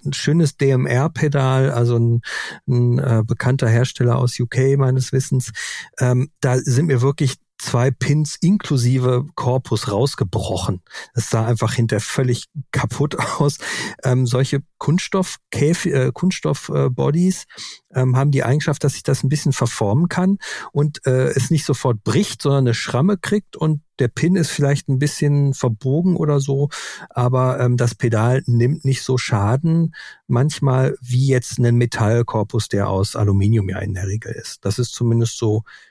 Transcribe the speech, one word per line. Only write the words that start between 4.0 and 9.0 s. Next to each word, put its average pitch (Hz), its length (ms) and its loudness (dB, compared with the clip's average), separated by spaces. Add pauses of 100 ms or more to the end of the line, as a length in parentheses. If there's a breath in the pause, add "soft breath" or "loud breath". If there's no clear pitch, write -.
aus 123 220 -2
U 120 80 -2
K 135 300 2
meines 131 340 0
Wissens. 135 400 -2 (480 loud breath)
Ähm, 127 400 0
da 131 180 2
sind 131 280 2
mir 135 160 2
wirklich 139 340 0 (240)
zwei 127 300 0
Pins 147 500 0
inklusive 127 920 2